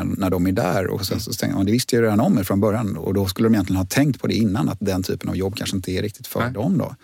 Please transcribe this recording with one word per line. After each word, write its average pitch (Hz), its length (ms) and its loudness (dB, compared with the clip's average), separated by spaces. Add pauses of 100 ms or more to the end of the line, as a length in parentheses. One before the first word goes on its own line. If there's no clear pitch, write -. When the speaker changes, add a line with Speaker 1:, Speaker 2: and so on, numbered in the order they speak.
Speaker 1:
när, 92 120 -2
när 95 120 -2
de 90 180 2
är 95 40 2
där. 95 360 0
Och - 180 -4
sen - 80 -4
Speaker 2:
Mm. - 80 -2
Speaker 1:
så - 120 -8
tänker 110 240 -2
man, 98 80 2
det 104 60 2
visste 123 240 2
jag 117 80 4
redan 104 160 4
om - 180 4
er 95 60 0
från 98 160 0
början. 107 380 0
Och 98 160 -2
då 98 140 2
skulle 113 200 0
de 113 60 6
egentligen 95 240 2
ha 92 80 0
tänkt 139 360 0
på - 60 -2
det - 80 0
innan, 107 340 2
att 101 120 -4
den 95 220 0
typen 98 260 -4
av 90 60 -4
jobb 95 220 -2
kanske 101 180 -4
inte 92 160 -4
är 95 100 -2
riktigt - 260 -8
för - 120 -4
Speaker 2:
Nej. 120 120 0
Speaker 1:
dem 147 260 0
då. 123 260 -2